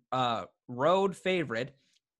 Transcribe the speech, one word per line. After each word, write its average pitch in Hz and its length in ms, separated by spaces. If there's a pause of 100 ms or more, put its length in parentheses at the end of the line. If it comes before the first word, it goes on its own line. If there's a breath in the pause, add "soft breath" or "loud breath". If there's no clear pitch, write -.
(120)
uh, 120 320 (240)
road 170 480
favorite. 139 600 (440 soft breath)